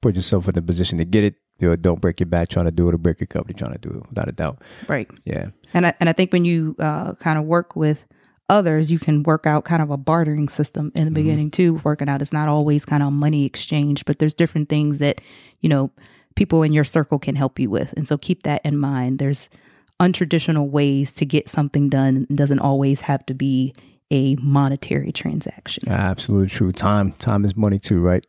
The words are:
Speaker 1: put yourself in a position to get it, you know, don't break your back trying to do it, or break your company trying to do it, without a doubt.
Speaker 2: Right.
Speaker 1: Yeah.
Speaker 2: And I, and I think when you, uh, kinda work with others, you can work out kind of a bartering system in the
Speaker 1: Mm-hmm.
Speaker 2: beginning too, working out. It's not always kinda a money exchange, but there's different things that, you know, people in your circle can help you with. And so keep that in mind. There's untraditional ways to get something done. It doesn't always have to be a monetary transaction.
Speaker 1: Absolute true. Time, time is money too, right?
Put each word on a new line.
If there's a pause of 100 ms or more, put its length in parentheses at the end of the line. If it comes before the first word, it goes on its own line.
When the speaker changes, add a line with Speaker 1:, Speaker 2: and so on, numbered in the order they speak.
Speaker 1:
put
yourself
in
a
position
to
get
it, (240)
you
know,
don't
break
your
back
trying
to
do
it,
or
break
your
company
trying
to
do
it,
without
a
doubt. (280)
Speaker 2:
Right. (160)
Speaker 1:
Yeah. (260)
Speaker 2:
And
I,
and
I
think
when
you,
uh,
kinda
work
with (440)
others,
you
can
work
out
kind
of
a
bartering
system
in
the
Speaker 1:
Mm-hmm.
Speaker 2:
beginning
too,
working
out.
It's
not
always
kinda
a
money
exchange,
but
there's
different
things
that, (400)
you
know, (440)
people
in
your
circle
can
help
you
with.
And
so
keep
that
in
mind.
There's (500)
untraditional
ways
to
get
something
done.
It
doesn't
always
have
to
be (380)
a
monetary
transaction.
Speaker 1:
Absolute
true.
Time,
time
is
money
too,
right?